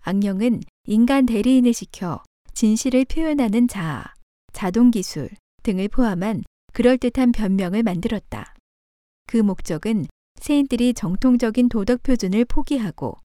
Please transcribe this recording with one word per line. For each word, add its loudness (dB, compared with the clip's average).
악령은 -2
인간 4
대리인을 4
시켜 -8
진실을 2
표현하는 0
자아, -6
자동기술 0
등을 -2
포함한 -2
그럴듯한 2
변명을 0
만들었다. -6
그 -2
목적은 -2
세인들이 0
정통적인 0
도덕 -2
표준을 0
포기하고 -2